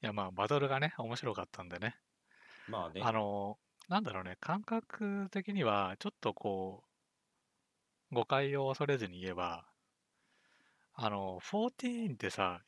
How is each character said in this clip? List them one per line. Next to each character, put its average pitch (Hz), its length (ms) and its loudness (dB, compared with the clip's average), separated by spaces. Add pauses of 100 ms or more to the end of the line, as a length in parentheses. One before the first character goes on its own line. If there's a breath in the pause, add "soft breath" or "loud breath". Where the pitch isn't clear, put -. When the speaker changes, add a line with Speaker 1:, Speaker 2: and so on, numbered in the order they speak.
Speaker 1:
や、 107 120 -2
ま 104 140 0
あ、 92 40 -4
バ 98 160 2
ト 143 140 6
ル 139 80 4
が 135 100 4
ね、 151 200 0
面 117 180 -2
白 117 180 0
か 95 80 -4
っ 87 80 -6
た - 120 -10
ん 85 60 -10
で 87 120 -6
ね。 110 180 -2 (720 loud breath)
Speaker 2:
ま 104 180 -2
あ 82 40 -6
ね。 92 120 -4
Speaker 1:
あ 117 80 2
の、 104 480 0 (300)
な 190 120 2
ん 220 40 -2
だ 160 80 -4
ろ 95 80 -2
う 92 40 -6
ね、 90 160 -8
感 185 220 0
覚 202 680 -2
的 196 220 -4
に 190 120 2
は 98 340 4
ち - 80 -4
ょ - 60 -2
っ - 80 -14
と 110 120 2
こ 95 520 -2 (1300)
う、 - 20 -2
誤 120 100 4
解 139 320 2
を 135 120 2
恐 135 180 0
れ 143 100 6
ず 110 120 0
に 90 120 -10
言 92 120 -2
え - 20 -2
ば、 87 340 -2 (1300 soft breath)
あ 113 160 0
の、 95 300 -2
フ 208 240 0
ォ - 40 2
ー - 40 -4
テ - 160 -4
ィ 233 180 -2
ー 175 60 0
ン - 20 -2
っ - 20 -12
て 95 140 -2
さ、 90 380 0